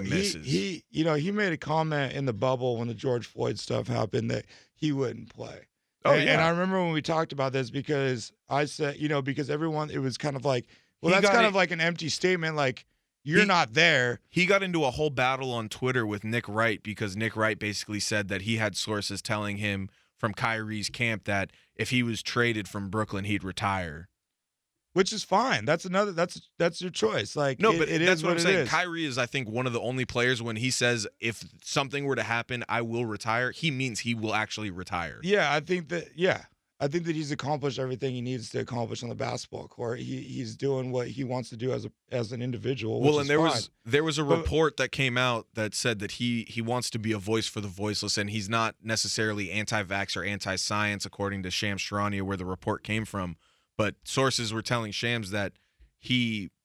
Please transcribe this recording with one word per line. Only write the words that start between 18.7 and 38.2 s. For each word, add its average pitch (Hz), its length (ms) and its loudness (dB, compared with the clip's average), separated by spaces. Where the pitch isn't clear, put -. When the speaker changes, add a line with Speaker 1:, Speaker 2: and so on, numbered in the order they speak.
Speaker 1:
sources 101 460 -4
telling 104 340 -2
him 98 320 -2
from 107 200 -4
Kyrie's 110 560 -2
camp 113 340 -2
that 98 280 -2
if 110 140 -4
he 127 140 2
was 117 200 -2
traded 113 460 0
from 101 220 -6
Brooklyn, 104 340 -2
he'd 98 200 0
retire. 92 640 -4
Speaker 2:
Which 190 200 2
is 214 100 -6
fine. 190 440 2
That's 160 180 2
another, 196 260 0
that's, 175 480 -4
that's 170 240 0
your 180 80 -4
choice. 170 460 0
Like, 139 240 0
Speaker 1:
No, 214 100 8
Speaker 2:
it, 170 80 4
Speaker 1:
but 151 100 4
Speaker 2:
it 160 120 2
Speaker 1:
that's 180 180 6
Speaker 2:
is 156 60 -4
Speaker 1:
what 180 60 2
Speaker 2:
what - 20 4
Speaker 1:
I'm 170 60 2
Speaker 2:
it 170 40 2
Speaker 1:
saying. 185 220 6
Speaker 2:
is. 117 40 -2
Speaker 1:
Kyrie 165 360 0
is, 131 140 -2
I 123 80 2
think, 127 220 -4
one 123 200 0
of 120 40 -4
the 117 80 0
only 123 240 -2
players 123 380 2
when 117 140 -4
he 123 160 0
says, 120 340 2
"If 113 240 -4
something 139 440 -2
were 135 100 2
to 113 80 0
happen, 117 440 -2
I 117 140 0
will 117 240 -2
retire," 113 460 -2
he - 180 -2
means 131 300 -2
he 117 160 -2
will 107 180 -2
actually 107 380 -2
retire. 85 500 -6
Speaker 2:
Yeah, 170 320 2
I 151 60 2
think 165 300 -4
that, 170 260 -4
yeah. 160 260 2
I 147 80 0
think 165 160 -2
that 165 100 -2
he's 151 160 -4
accomplished 139 480 -2
everything 131 380 -2
he 123 40 -4